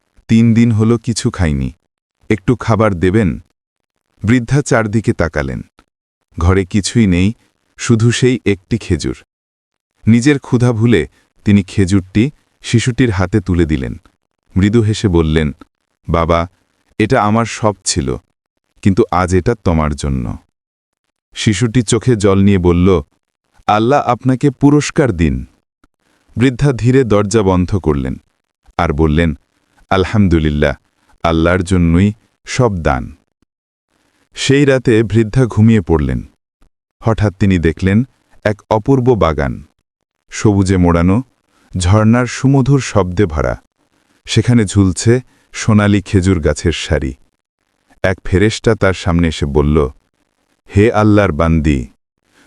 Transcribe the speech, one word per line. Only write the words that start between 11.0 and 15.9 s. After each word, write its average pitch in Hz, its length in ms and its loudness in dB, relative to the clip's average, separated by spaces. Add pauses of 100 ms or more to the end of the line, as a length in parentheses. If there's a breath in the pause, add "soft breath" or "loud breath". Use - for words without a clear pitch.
তিনি 101 180 2
খেজুরটি 101 680 -2 (320)
শিশুটির 120 480 0
হাতে 95 300 -2
তুলে 87 260 0
দিলেন। 65 280 -4 (640)
মৃদু 104 260 2
হেসে 107 260 0
বললেন, 80 440 0 (560)